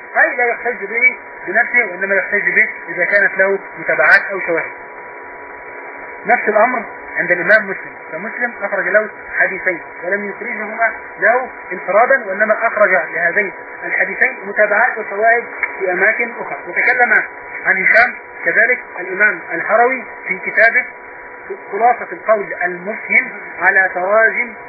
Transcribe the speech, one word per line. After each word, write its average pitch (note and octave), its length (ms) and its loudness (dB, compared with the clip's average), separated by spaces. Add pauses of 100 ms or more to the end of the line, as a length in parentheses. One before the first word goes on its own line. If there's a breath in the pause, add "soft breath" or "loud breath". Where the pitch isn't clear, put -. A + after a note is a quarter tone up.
(180)
أي D4 180 4
لا B3 100 2
يحتج A#3 400 -2
به A3+ 320 2 (300)
بنفسه، A3+ 440 2
وإنما G3 240 -2
يحتج G3 340 0
به G#3 200 4 (200)
إذا F3 160 -2
كانت G3+ 320 0
له F#3+ 220 2 (200)
متابعات E3 420 4 (100)
أو G3 80 -4
شواهد. D#3+ 320 -2 (1500)
نفس A3+ 240 4
الأمر A3 360 2 (320)
عند F3 140 0
الإمام G3 380 4
مسلم، - 260 -10 (160)
فمسلم A3 500 -6
أخرج G3 260 -2
له G#3 220 4 (300)
حديثين F3+ 420 0 (220)
ولم G3+ 260 -2
يخرجهما A3 600 -4 (280)
له A#3 300 4 (220)
انفرادا، A3 560 2
وإنما G#3+ 400 0
أخرج G#3 240 4
لهذين E3+ 640 0 (300)
الحديثين F#3+ 600 0
متابعات G#3 540 2
وشواهد A3 460 2 (360)
في F#3+ 120 0
أماكن A3 480 2
أخرى. F3+ 180 -8 (100)
وتكلم A3+ 460 2 (520)
عن F#3 180 2
هشام A#3 320 6 (300)
كذلك G#3+ 380 2 (160)
الإمام F#3 420 0 (120)
الهروي A#3 520 2 (220)
في F#3+ 120 -4
كتابه A3+ 460 2 (840)
خلاصة A3+ 400 2
القول F#3 420 0 (100)
المفهم F3+ 680 -2 (280)
على F#3+ 340 4
تراجم G#3+ 600 2 (160)